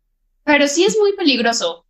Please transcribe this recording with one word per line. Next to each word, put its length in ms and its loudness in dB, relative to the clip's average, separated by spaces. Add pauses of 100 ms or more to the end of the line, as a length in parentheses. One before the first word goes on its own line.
(440)
Pero 240 2
sí 160 0
es 160 0
muy 160 0
peligroso. 760 -2